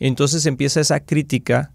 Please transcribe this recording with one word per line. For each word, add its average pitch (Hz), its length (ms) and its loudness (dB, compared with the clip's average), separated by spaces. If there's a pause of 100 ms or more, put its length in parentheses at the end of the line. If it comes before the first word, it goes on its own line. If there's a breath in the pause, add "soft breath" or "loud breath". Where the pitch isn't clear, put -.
entonces 143 460 0
empieza 139 340 0
esa 147 200 0
crítica. 139 760 -2